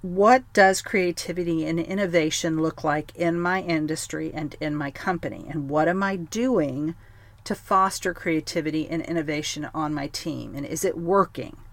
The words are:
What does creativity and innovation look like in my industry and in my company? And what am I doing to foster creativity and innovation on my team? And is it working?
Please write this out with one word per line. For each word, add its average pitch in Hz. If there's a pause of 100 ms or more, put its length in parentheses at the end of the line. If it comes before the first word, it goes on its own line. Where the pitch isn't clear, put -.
What 202 (100)
does 190
creativity 170
and 165
innovation 165
look 160
like 151
in 170
my 180
industry 156
and 151
in 151
my 143
company? -
And 143
what 156
am 190
I 196
doing 175 (500)
to 208
foster 190
creativity 156
and 160
innovation 151
on 151
my 143
team? 127
And 185
is -
it 185
working? 170 (160)